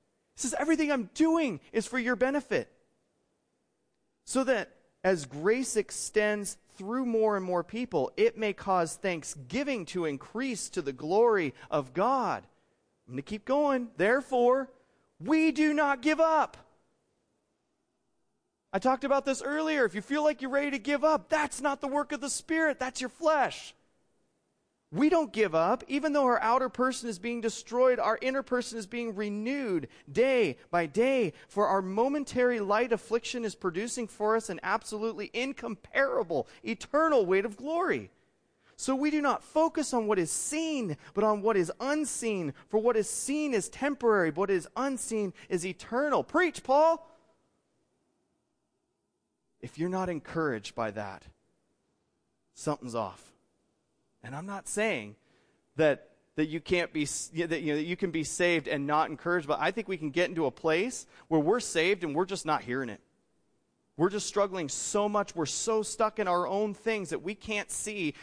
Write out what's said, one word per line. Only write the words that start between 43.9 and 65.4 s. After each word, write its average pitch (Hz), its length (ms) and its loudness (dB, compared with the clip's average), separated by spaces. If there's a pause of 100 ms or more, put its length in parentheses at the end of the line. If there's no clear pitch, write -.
but 160 80 -4
what 196 100 0
is 185 260 0
unseen 226 580 -4 (140)
is 175 160 -2
eternal. 226 600 -2
Preach, 339 400 0
Paul. 311 420 4 (2500)
If - 180 -14
you're 165 100 -2
not 185 200 -2
encouraged 151 640 -4
by 113 160 -4
that, 101 380 -10 (1300)
something's 127 420 -6
off. 98 320 -6 (920)
And 120 120 -14
I'm 160 120 -12
not 196 220 -12
saying 147 480 -4 (600)
that, 147 340 2 (260)
that 156 100 0
you 156 140 -6
can't 175 320 -2
be 151 100 -2
s-, - 320 -6
that, 160 280 -2
you 151 100 -2
know, 147 40 0
that 156 100 -2
you 175 100 -4
can 180 140 -2
be 156 140 -2
saved 175 440 0
and 139 180 -2
not 151 220 2
encouraged, 160 400 -2
but 151 120 0
I 160 100 2
think 202 180 -4
we 190 80 -4
can 151 140 -6
get 170 180 2
into 160 180 0
a 127 40 0
place 170 560 -2 (220)
where 160 120 4
we're 196 200 4
saved 175 440 0
and 147 100 -2
we're 175 120 0
just 185 200 -6
not 147 160 0
hearing 123 280 -4
it. 98 100 -12 (960)
We're 170 120 4
just 202 200 -4
struggling 190 420 -2
so 208 400 -2
much. 208 260 -2
We're 165 80 0